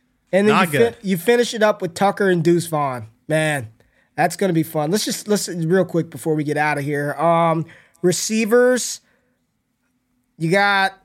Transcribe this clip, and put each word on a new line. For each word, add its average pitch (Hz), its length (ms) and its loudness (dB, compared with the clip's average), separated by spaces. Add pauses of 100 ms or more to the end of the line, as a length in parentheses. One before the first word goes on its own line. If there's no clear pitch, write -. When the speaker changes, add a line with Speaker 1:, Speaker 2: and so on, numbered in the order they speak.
(320)
Speaker 1:
And 202 160 2
then 208 80 4
Speaker 2:
Not 180 180 2
Speaker 1:
you 139 60 2
Speaker 2:
good. 117 160 2
Speaker 1:
fin-, 202 120 -12
you 185 100 0
finish 240 360 0
it 214 80 -6
up 214 220 2
with 175 100 -6
Tucker 202 380 0
and 170 120 2
Deuce 170 220 2
Vaughn. 135 420 -4 (200)
Man, 151 400 -2 (480)
that's 170 200 0
gonna 190 180 0
be 160 100 2
fun. 151 260 -4
Let's 208 160 -2
just, - 220 -8
let's, 202 220 0
real 175 360 0
quick 165 240 -4
before 160 240 -4
we 151 100 -2
get 147 140 -4
outta 147 240 0
here. 143 340 -4
Um, 165 500 2 (360)
receivers, 226 1000 0 (1400)
you 160 120 -2
got 196 440 2 (120)